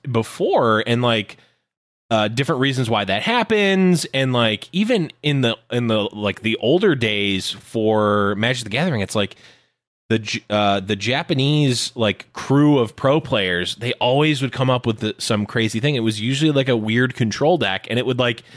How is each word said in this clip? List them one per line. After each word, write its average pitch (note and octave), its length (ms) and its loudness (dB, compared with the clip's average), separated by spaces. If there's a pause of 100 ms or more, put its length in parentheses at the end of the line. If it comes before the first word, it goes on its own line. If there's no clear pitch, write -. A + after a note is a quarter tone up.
(100)
before A#2 760 0
and, A#2+ 160 0
like, A2+ 340 -2 (760)
uh, A2 180 2
different C3 320 -2
reasons C3 300 0
why G#2 140 0
that G2 180 -2
happens. G3+ 880 2
And, C3+ 200 0
like, A2+ 400 0
even G#3 400 0 (100)
in C#3+ 200 2
the, A2+ 140 0 (140)
in A#2+ 160 -2
the, G#2+ 260 0
like, G2+ 280 -4
the A2 160 0
older E3+ 400 2
days G2+ 560 -2
for G#2 840 0
Magic A#2+ 300 -2
the G#2 60 -12
Gathering, C3+ 320 -2
it's - 120 -6
like, G2+ 220 -2 (720)
the A2 100 2
J-, G#2+ 320 -6
uh, G2+ 300 2
the G2+ 160 -4
Japanese, C#3 1000 0
like, A2 380 -2
crew D3 460 4
of A2+ 180 0
pro C#3+ 240 2
players, F#2 560 -2
they A#2+ 180 -6
always C3+ 480 2
would C3 100 -4
come B2+ 160 0
up B2 160 0
with A2 140 0
the, G#2+ 200 -4
some G#2 280 -2
crazy A2+ 340 -2
thing. C#3+ 140 0
It A#2+ 60 -2
was G#2+ 200 -2
usually, C3+ 300 0
like, C3+ 180 2
a B2 80 2
weird A2+ 380 0
control C#3 420 2
deck, G2 320 -4
and A2+ 100 -2
it B2 60 -2
would, B2 140 -2
like, B2 240 -2 (140)